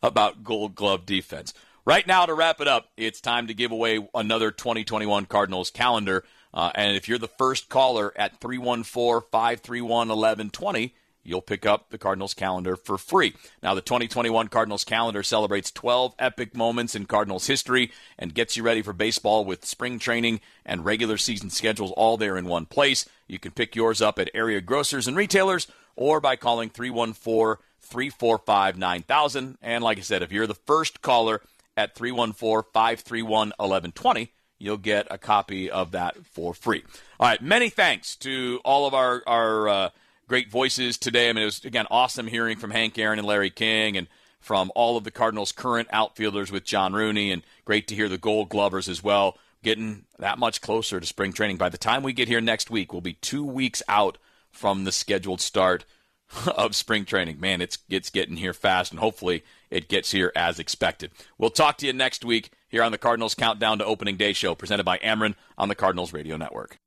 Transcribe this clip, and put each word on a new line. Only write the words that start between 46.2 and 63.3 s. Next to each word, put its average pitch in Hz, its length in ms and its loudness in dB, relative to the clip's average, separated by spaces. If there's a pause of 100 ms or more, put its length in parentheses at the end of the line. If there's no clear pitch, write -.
with 98 120 -6
John 95 300 0
Rooney, 107 380 0
and 87 120 -6 (220)
great 107 240 0
to 104 60 -8
hear 107 140 0
the 92 80 -4
Gold 107 320 0
Glovers 98 400 0
as 87 140 -8
well, 101 340 4 (260)
getting 110 420 -4 (140)
that 98 200 -4
much 117 220 0
closer 110 380 -2
to 82 60 -10
spring 98 280 -4
training. 101 240 -2
By 90 120 0
the 87 80 -12
time 123 260 0
we 135 100 -4
get 120 160 -2
here 117 120 2
next 113 300 -2
week, 104 220 -4
we'll 90 80 -8
be 87 120 -8
two 143 300 -6
weeks 131 440 -4
out 101 300 4 (320)
from 98 360 -2
the 95 60 -2
scheduled 92 500 -2
start 92 440 2 (320)
<laughs> - 300 -8
of 107 280 0
spring 104 300 -2
training. 85 340 -2
Man, 90 220 -2
it's, - 160 -6 (120)
it's 95 200 -4
getting - 280 -2
here 90 160 -4
fast, 92 380 0
and 85 80 -12
hopefully 95 440 -2 (260)
it 90 200 -6
gets 98 220 -2
here 92 240 2
as 85 220 0
expected. - 540 -4 (260)
We'll 110 120 2
talk 147 300 2
to 143 60 -6
you 135 80 -2
next 131 320 -2
week 117 260 0 (180)
here 113 120 2
on 117 100 4
the 107 60 -4
Cardinals 117 380 0